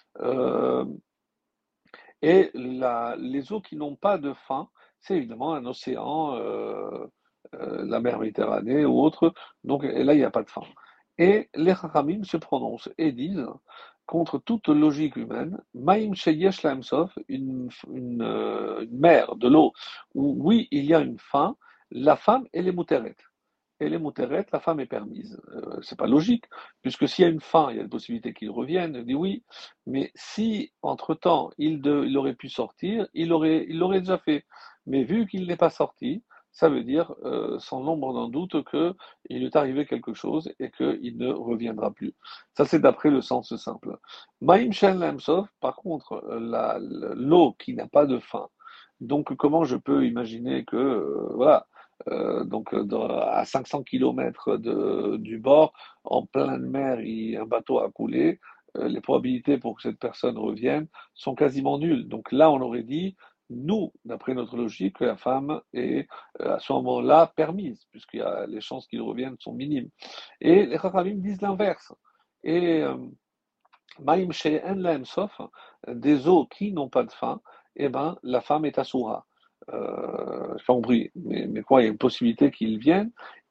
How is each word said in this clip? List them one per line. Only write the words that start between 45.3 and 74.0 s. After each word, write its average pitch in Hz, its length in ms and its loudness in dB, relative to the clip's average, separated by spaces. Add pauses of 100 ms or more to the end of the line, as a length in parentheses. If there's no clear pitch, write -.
par 127 160 -4
contre, 160 500 -8
euh, 117 120 -6
la, 113 420 -2
la, - 320 -8
l'eau 143 460 6
qui 127 160 -8
n'a 113 120 -8
pas 147 180 6
de 127 140 0
fin. - 300 -10 (500)
Donc, 143 360 -2
comment 156 280 2
je 127 140 0
peux 139 280 2
imaginer 120 600 -4
que, - 100 -6
euh, 110 600 -2
voilà, 131 320 6 (400)
euh, - 380 -2
donc, - 280 -8
euh, 107 100 0
dans, 113 240 -4
à 110 380 0
cinq 131 220 -4
cents 143 160 -6
kilomètres 127 720 -2
de, 101 600 -2
du 110 200 -8
bord, 147 340 6 (320)
en - 220 -2
pleine 135 400 -2
mer, 131 340 -2
il, 110 380 -6
un 107 80 -6
bateau 117 340 0
a 107 120 -2
coulé, 131 480 0 (360)
euh, - 120 -4
les - 140 -4
probabilités 127 580 0
pour 117 160 -6
que - 80 -20
cette 117 160 -6
personne 120 380 -4
revienne 120 500 -2 (260)
sont 135 220 -6
quasiment 139 420 0
nulles. 143 300 0
Donc 113 240 -10
là, 151 180 8
on 139 100 4
aurait 120 240 -4
dit, 165 320 -6 (360)
nous, 156 400 -4 (140)
d'après 117 300 -8
notre 123 200 -8
logique, 120 420 -4
que - 80 -2
la 113 120 -2
femme 135 420 -4 (140)
est, 131 340 -2 (320)
euh, - 160 0
à - 40 -2
ce - 120 -6
moment-là 131 640 4
permise, 156 560 -4
puisqu'il - 280 -14
y - 20 -4
a 98 240 -4
les 107 160 -10
chances 131 240 -12
qu'il 117 160 -8
revienne 120 380 -6
sont - 140 -14
minimes. 135 360 -6 (500)
Et 180 280 8
les - 100 -2
Chachamim 190 380 -2
disent 196 260 -6
l'inverse. 196 500 -2 (520)
Et, 165 400 2
euh, 135 120 -2 (1040)
Maïm 175 320 0